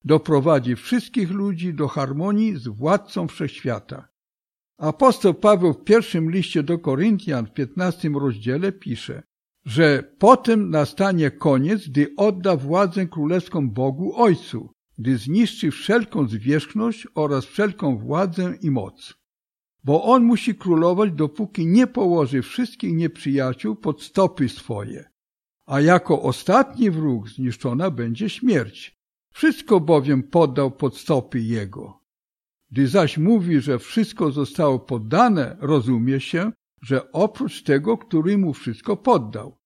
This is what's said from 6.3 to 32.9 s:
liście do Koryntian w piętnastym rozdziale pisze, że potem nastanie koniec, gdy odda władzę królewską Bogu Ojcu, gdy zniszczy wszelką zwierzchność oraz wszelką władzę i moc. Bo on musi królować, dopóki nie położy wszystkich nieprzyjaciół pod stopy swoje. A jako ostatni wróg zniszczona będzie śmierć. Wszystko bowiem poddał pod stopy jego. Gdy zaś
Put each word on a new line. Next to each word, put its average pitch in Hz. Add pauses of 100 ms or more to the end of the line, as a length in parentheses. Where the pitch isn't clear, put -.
liście 170
do 170
Koryntian 156
w -
piętnastym 160
rozdziale 135
pisze, - (420)
że 139 (160)
potem 226
nastanie 156
koniec, 156
gdy 143
odda 190
władzę 175
królewską 156
Bogu 131
Ojcu, - (260)
gdy 123
zniszczy 156
wszelką 202
zwierzchność 147
oraz 143
wszelką 180
władzę 175
i 160
moc. - (680)
Bo 147
on 240
musi 233
królować, 180
dopóki 156
nie 226
położy 170
wszystkich 202
nieprzyjaciół 156
pod -
stopy 185
swoje. - (560)
A 139
jako 170
ostatni 202
wróg 131
zniszczona 131
będzie 120
śmierć. 151 (380)
Wszystko 240
bowiem 143
poddał 139
pod -
stopy 131
jego. 107 (720)
Gdy 135
zaś 160